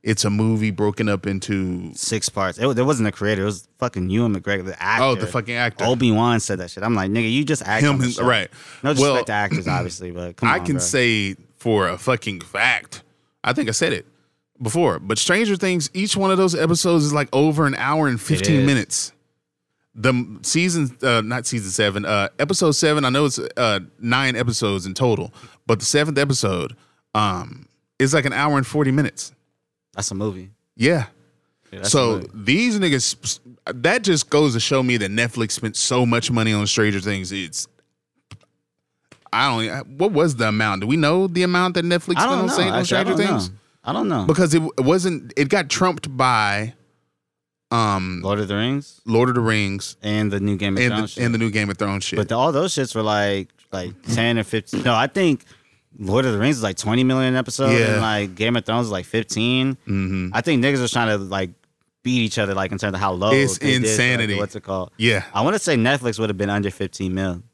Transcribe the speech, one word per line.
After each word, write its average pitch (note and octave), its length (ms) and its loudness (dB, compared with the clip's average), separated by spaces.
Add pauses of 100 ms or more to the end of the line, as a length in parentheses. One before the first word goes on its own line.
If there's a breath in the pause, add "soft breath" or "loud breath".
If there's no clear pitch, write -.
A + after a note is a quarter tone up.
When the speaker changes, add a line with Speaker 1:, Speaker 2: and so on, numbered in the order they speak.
Speaker 1:
"It's A2 220 0
a G#2+ 60 2
movie G#2+ 400 0
broken G#2 400 -2
up G2+ 160 -2
into" F#2 640 -4
Speaker 2:
Six - 380 -4
parts. F#2+ 260 -4
It, A#2 100 -2 (100)
there B2 100 2
wasn't B2 220 0
a G2 40 -4
creator. G2+ 300 0
It - 20 0
was G2+ 240 -6 (100)
fucking F#2 300 -4
Ewan A2 260 0
McGregor, F#2+ 300 -4
the F#2 180 -10
actor. A2 220 2
Speaker 1:
Oh, C3+ 120 2
the F2+ 100 -6
fucking A2+ 280 -6
actor. A#2+ 300 -2
Speaker 2:
Obi-Wan A#2 560 4
said F#2+ 200 -4
that F2 100 -8
shit. F#2+ 120 -10
I'm A#2 120 0
like, F#2+ 160 0
"Nigga, A2+ 200 0
you C#3 140 0
just C#3+ 160 -2
act A2 240 0
Speaker 1:
Him, D3 120 6
Speaker 2:
on - 20 0
the C3 80 2
Speaker 1:
him, B2 60 0
Speaker 2:
show." A#2+ 120 -4
Speaker 1:
right. A2+ 240 2 (340 loud breath)
Speaker 2:
No D3 120 2
disrespect C3 60 2 (160)
Speaker 1:
Well, A#2+ 100 0
Speaker 2:
to G#2+ 60 -4
actors, G2+ 360 -2
obviously, F2 440 -4
but F2 240 -10
come A#2 120 0
Speaker 1:
I D#3+ 120 2
Speaker 2:
on, F3 40 -8
Speaker 1:
can D#3+ 120 0
Speaker 2:
bro. C3 40 -2
Speaker 1:
say G#2+ 560 2 (220)
for G#2 320 2
a F2+ 80 -6
fucking A2 420 -2
fact, G#2 600 -2 (420)
I B2 80 0
think F#3 160 -2
I A2+ 40 -2
said G#2 200 0
it F#2 140 -6 (560)
before, A#2 380 0
but G#2 180 -2
Stranger G3+ 380 2
Things, F3+ 380 -2
each G3 220 -2
one F#3+ 140 2
of F#3+ 80 4
those F#3 160 2
episodes E3 500 2
is, D3 80 0
like, D3 200 0
over D3+ 340 2
an C#3 80 0
hour D3 320 0
and B2+ 100 0
Speaker 2:
It G#2+ 60 -6
Speaker 1:
fifteen C#3 380 2
Speaker 2:
is. C3+ 60 4
Speaker 1:
minutes. - 460 0 (840)
The A2+ 140 2
m-, B2 320 -2
season, E3 600 0
uh, A#2+ 200 4
not B2 220 -4
season G2+ 280 -4
seven, G#2 320 0
uh, G2+ 240 0 (100)
episode D#3+ 340 0
seven, D3+ 320 2
I C3 60 2
know C#3 160 2
it's, B2+ 120 -2 (180)
uh, A2 240 0 (180)
nine B2 380 0
episodes G#2+ 500 -2
in F#2+ 80 -8
total, A2+ 400 0 (320 loud breath)
but A2 140 2
the - 40 -8
seventh D3 340 2
episode, G#2 580 0 (400 soft breath)
um, G2+ 500 -4 (320)
is, C3+ 160 2
like, C#3+ 120 2
an C3+ 60 -2
hour C#3+ 240 2
and C3+ 100 2
forty C#3+ 260 0
minutes. - 400 -2 (640)
Speaker 2:
That's G2 180 -6
a - 20 -8
movie. F#2+ 360 -6 (260)
Speaker 1:
Yeah. C3 300 2 (680)
Speaker 2:
Yeah, G2 80 -16
that's F#2+ 80 -4
a - 20 0
Speaker 1:
So B2+ 220 4
Speaker 2:
movie. F#2 200 -4
Speaker 1:
these E3 460 2
niggas, - 600 -2 (260)
that E3+ 380 0
just E3+ 260 0
goes D3 240 4
to A#2 60 0
show C3 240 2
me B2 140 2
that F#2+ 120 -2
Netflix A#2 420 0
spent - 240 -6
so B2+ 300 2
much A#2 240 2
money A2 220 2
on G#2 160 0
Stranger G#2 320 2
Things. F#2+ 320 -6
It's, F#2 340 -8 (1700)
I A2+ 340 0
don't, A2+ 220 -8 (100)
what G3+ 140 0
was D3+ 240 2
the A2+ 120 2
amount? G#2+ 340 0
Do G#2 40 -4
we C3+ 100 0
know E3+ 300 2
the F3+ 160 0
amount F3+ 320 0
that F3 100 0
Netflix F3 320 0
Speaker 2:
I - 60 2
Speaker 1:
spent A#3+ 80 2
Speaker 2:
don't C#4 80 2
Speaker 1:
on G#3+ 80 0
Speaker 2:
know. B3+ 60 0
Speaker 1:
Sa-, - 100 0
on - 60 0
Speaker 2:
Actually, - 100 0
I - 60 0
Speaker 1:
Stranger - 260 0
Speaker 2:
don't - 80 0
know. F3+ 220 2
Speaker 1:
Things? F#2 100 -6 (360)
Speaker 2:
I C3 60 -4
don't A3 160 -2
know. B2+ 160 0
Speaker 1:
Because D#3+ 300 4
it E3+ 40 6
w-, D#3 200 -2
it B2+ 60 2
wasn't, E3+ 520 0
it C#3+ 120 2
got F3 200 0
trumped D#3+ 480 -2
by, A2 580 2 (960)
um, G2 520 0
Speaker 2:
Lord G2 160 0
of G#2 100 -4
the G2+ 80 -4
Rings? C3 480 -4
Speaker 1:
Lord A#2 240 4
of B2 60 0
the B2 60 2
Rings G#2 640 0
Speaker 2:
And G#2+ 300 0
the G2+ 80 -2
new G2+ 160 0
Game G2 200 -2
of B2 60 2
Speaker 1:
and B2 100 2
the, G#2 40 0
Speaker 2:
Thrones G#2+ 140 -4
shit. B2 140 -4
Speaker 1:
and A#2 100 0
the A2+ 40 0
new A2+ 120 0
Game G#2 180 0
of F#2+ 100 -6
Thrones G2 260 -4
shit. - 120 -4
Speaker 2:
But G#2 120 -2
the, A2+ 80 -2
all C#3+ 160 2
those E3 220 0
shits C3 200 -4
were, A2 80 -2
like, G2+ 460 0 (240)
like, F#2+ 300 -8
Speaker 1:
<clears throat> A2+ 120 -6
Speaker 2:
ten A#2 240 2
or G#2+ 60 -2
fifteen. - 400 -4
No, A#2+ 100 4
I A#2+ 140 2
think E3+ 360 0 (540 soft breath)
Lord G#2+ 260 0
of B2+ 80 0
the G2+ 60 0
Rings C3 200 2
is, A2 40 -4
like, F#2+ 140 -2
twenty A#2 260 0
million C3 320 2
an B2+ 40 0
episode, C3 340 0
Speaker 1:
Yeah. A2+ 220 4
Speaker 2:
and, G#2 80 2
like, G#2 340 -2
Game A2+ 200 0
of A2+ 80 0
Thrones A#2 220 0
is, G#2+ 60 -4
like, F#2 140 -4
fifteen. B2 680 0 (140)
Speaker 1:
Mm-hmm. F#2+ 440 -2
Speaker 2:
I A2 100 0
think C#3+ 220 2
niggas C3+ 200 2
are A#2 40 -2
trying A#2 200 0
to, G#2 100 2
like, F#2+ 320 -4 (540)
beat B2 160 0
each A2+ 180 -2
other, G2 160 0
like, F#2+ 160 -2
in G2 80 -6
terms G2+ 160 -4
of F#2+ 60 -4
how G2 120 0
low G2 200 0
Speaker 1:
It's C3+ 260 2
Speaker 2:
they C#3+ 80 -4
did, B2+ 160 2
like, A2 80 2
Speaker 1:
insanity. A2+ 460 0
Speaker 2:
what's G2+ 180 -6
it G#2 80 -12
called? F#2+ 340 -6
Speaker 1:
Yeah. A2 280 2 (100)
Speaker 2:
I G2+ 80 0
wanna F#3+ 160 2
say D#3 180 0
Netflix A#2+ 440 0
would A2 100 -2
have F#2+ 80 -4
been G2+ 120 0
under G2+ 200 0
fifteen F#2+ 440 -6
mil F#2+ 280 -4 (120)